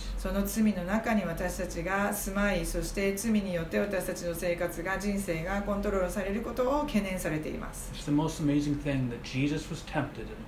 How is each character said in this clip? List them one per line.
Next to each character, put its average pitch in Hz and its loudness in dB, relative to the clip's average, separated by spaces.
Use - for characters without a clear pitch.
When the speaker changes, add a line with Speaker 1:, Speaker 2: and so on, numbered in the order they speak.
Speaker 1:
そ 190 -2
の 196 2
罪 214 4
の 180 -2
中 220 0
に 202 4
私 175 -2
た 180 -2
ち 170 -4
が 196 0
住 196 -4
ま 202 4
い、 170 2
そ 170 0
し 165 -2
て 196 2
罪 220 0
に 202 2
よ 170 0
っ 165 -2
て 208 0
私 196 0
た 180 -2
ち - -6
の 170 -2
生 175 0
活 170 -2
が、 190 -2
人 202 0
生 160 -2
が 196 0
コ 202 0
ン 202 0
ト 208 2
ロ 190 2
ー 185 4
ル 180 0
さ 190 -2
れ 196 -2
る 226 0
こ 233 -4
と 247 0
を 294 4
懸 214 2
念 190 -2
さ 170 -2
れ 151 0
て 156 -4
い - -4
ま 143 -8
す。 - -8
Speaker 2:
It's - -8
the 151 0
most 151 2
amazing 147 4
thing 135 0
that 120 -6
Jesus 143 0
was - -8
tempted 131 -4
in 110 -8